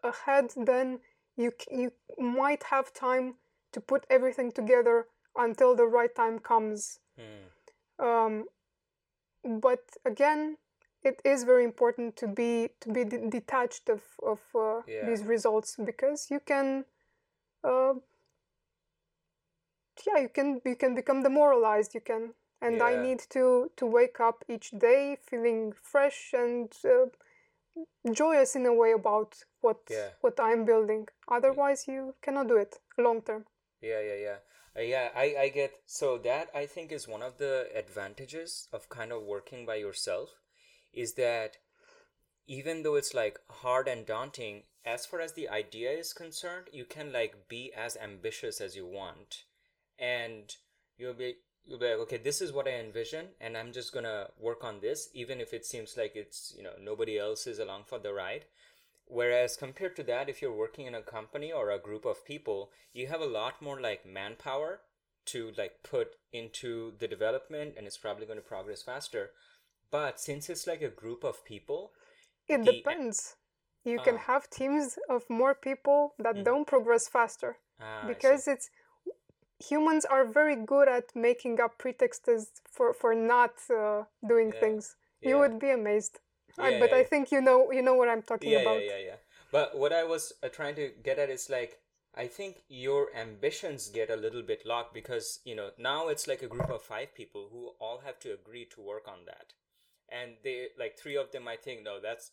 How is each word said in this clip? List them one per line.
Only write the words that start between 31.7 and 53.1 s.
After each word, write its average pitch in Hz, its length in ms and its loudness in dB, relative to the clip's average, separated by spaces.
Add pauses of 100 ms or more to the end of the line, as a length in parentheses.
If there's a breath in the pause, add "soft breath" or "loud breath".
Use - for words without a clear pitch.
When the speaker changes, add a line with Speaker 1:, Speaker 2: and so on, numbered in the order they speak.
Speaker 1:
you 269 360 -8
cannot 269 260 -2
do 233 80 6
it 202 220 2 (180)
long 233 240 4
term. 220 240 -8 (380)
Speaker 2:
Yeah, 110 180 -4
yeah, 104 140 -4
yeah. 101 220 -8 (400 soft breath)
Uh, 110 40 -6
yeah, 123 340 -2
I, 139 240 0
I 139 120 4
get, 139 360 -4
so 131 320 -2
that 127 360 -2
I 143 120 -4
think 160 260 -14
is 143 140 -12
one 110 160 -12
of 127 140 -12
the 135 380 -4
advantages 113 960 -10
of 110 160 -12
kind 117 240 -10
of 113 100 -8
working 104 440 -10
by 110 100 -6
yourself, 104 540 -6 (640 soft breath)
is 117 220 -8
that 117 420 -2 (880 soft breath)
even 143 360 -10
though 151 120 0
it's, 143 200 0
like, 110 340 -2
hard 127 400 -2
and 117 180 -6
daunting, 110 560 -8 (220)
as 117 220 -6
far 175 140 -8
as 165 120 -8
the 151 160 -10
idea 110 420 -6
is 160 220 -6
concerned, 175 600 -12
you 127 120 -14
can, 147 280 -14
like, 110 360 -4
be 123 240 -14
as 117 240 -10
ambitious 107 640 -10
as 95 160 -10
you 95 100 -12
want. 90 580 -14 (540)
And 117 560 -8 (420)
you'll 123 180 -10
be, 123 220 -10 (280)
you'll 127 140 -18
be 120 100 0
like, 113 120 0
"Okay, 117 160 -6
this 139 240 -4
is 165 120 -6
what 135 160 -4
I 131 40 -4
envision, 117 560 -8 (120)